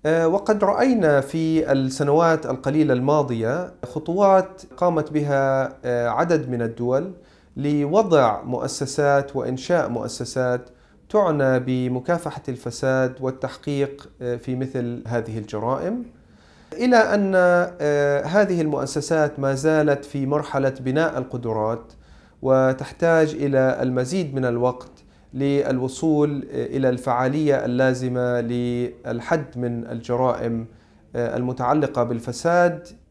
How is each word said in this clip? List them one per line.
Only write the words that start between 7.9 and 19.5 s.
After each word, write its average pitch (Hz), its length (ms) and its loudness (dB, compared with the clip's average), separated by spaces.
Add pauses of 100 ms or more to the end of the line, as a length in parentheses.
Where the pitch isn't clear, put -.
مؤسسات 135 960 0
وإنشاء 131 520 -2
مؤسسات 123 840 -4 (400)
تعنى 147 480 2
بمكافحة 127 920 -2
الفساد 131 720 -2
والتحقيق، 135 880 -6 (140)
آه، 123 140 -4
في 127 200 -6
مثل 123 500 -6
هذه 113 320 -4
الجرائم، 135 680 -4 (680)
إلى 247 240 2
أن، 202 380 4
آه، 151 880 2
هذه 185 380 2
المؤسسات 147 800 0
ما 135 140 0